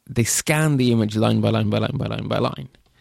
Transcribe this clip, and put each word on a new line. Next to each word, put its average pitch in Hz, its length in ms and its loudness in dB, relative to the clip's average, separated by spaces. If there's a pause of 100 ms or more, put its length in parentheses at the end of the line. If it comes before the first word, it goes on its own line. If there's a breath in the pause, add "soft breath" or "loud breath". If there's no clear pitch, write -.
they 120 180 -2
scan 151 520 0
the 123 160 2
image 107 240 0
line 110 240 2
by 107 100 2
line 110 200 0
by 107 80 0
line 110 180 -2
by 120 100 -4
line 110 220 -6
by 110 100 -2
line. 127 300 -4 (320 soft breath)